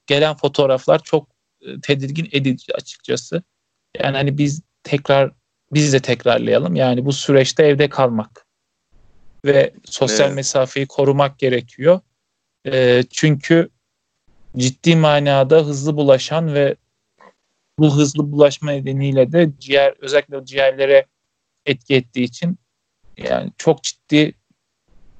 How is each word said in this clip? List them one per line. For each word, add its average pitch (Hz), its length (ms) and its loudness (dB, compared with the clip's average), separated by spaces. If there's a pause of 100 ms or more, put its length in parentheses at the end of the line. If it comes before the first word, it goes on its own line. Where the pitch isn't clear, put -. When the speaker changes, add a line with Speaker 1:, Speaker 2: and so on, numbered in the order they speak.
Speaker 1:
gelen 147 280 0
fotoğraflar 143 680 0
çok, - 240 -4 (340)
e, 131 200 -16
tedirgin 143 500 -4
edici 135 440 -4
açıkçası. - 680 -8 (600)
Yani 139 140 -4
hani 139 200 -4
biz 147 240 -2 (220)
tekrar, 139 480 0 (420)
biz 147 200 2
de 135 60 4
tekrarlayalım. 117 760 0
Yani 127 300 0
bu 139 80 -2
süreçte 139 500 2
evde 147 260 2
kalmak 120 560 -4 (1000)
ve 139 280 2 (120)
sosyal 131 420 0
Speaker 2:
Evet. 139 80 -8
Speaker 1:
mesafeyi 139 520 -4
korumak 139 520 -2
gerekiyor. 131 600 0 (680)
E, 127 460 2
çünkü 156 580 0 (880)
ciddi 127 380 0
manada 147 640 2
hızlı 147 380 -2
bulaşan 147 560 0
ve 143 220 -2 (1040)
bu 147 180 4
hızlı 147 340 0
bulaşma 147 400 2
nedeniyle 135 600 0
de 165 180 2 (100)
ciğer, 139 400 0
özellikle 139 460 -4
ciğerlere 135 600 2 (600)
etki 139 300 -2
ettiği 123 280 -2
için 170 340 -6 (600)
yani - 400 -6
çok 160 260 0
ciddi - 500 -2 (880)